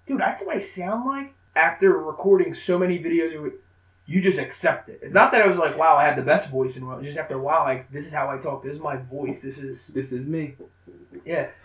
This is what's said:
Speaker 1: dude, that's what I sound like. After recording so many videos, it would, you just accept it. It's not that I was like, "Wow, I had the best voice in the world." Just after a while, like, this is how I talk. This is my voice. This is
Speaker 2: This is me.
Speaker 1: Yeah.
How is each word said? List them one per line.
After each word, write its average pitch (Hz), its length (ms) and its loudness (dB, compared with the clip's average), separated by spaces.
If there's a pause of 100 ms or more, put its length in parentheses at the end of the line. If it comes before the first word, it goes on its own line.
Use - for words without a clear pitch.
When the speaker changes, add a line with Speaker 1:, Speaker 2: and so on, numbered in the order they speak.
Speaker 1:
dude, 269 120 -2
that's - 240 -2
what 339 120 -4
I 196 40 -2
sound 202 460 -6
like. 277 280 -6 (220)
After 165 360 4
recording 170 640 2
so 180 240 0
many 180 180 2
videos, 165 340 0
it 156 80 -10
would, 143 140 -8 (540)
you 175 140 2
just 185 180 4
accept - 500 -2
it. - 140 -16
It's 151 100 -12
not 233 200 8
that 220 100 6
I 202 40 6
was 175 120 2
like, 151 180 0
"Wow, 160 180 6
I 147 80 6
had 147 140 4
the 131 60 -2
best 147 260 4
voice 131 260 -2
in 131 60 -12
the 131 60 -10
world." 135 160 -10
Just 147 140 -10
after 143 180 -6
a 131 40 -6
while, 135 240 2
like, 131 280 -4
this 143 160 -12
is 147 40 -16
how 139 180 -4
I 135 100 -6
talk. 139 240 -8
This 139 100 -8
is 151 80 -12
my 143 160 -6
voice. 143 440 -8
This 139 180 -12
is 135 300 -14
Speaker 2:
This 131 220 -6
is 127 140 -6
me. 151 300 -6 (680)
Speaker 1:
Yeah. 156 240 -4 (180)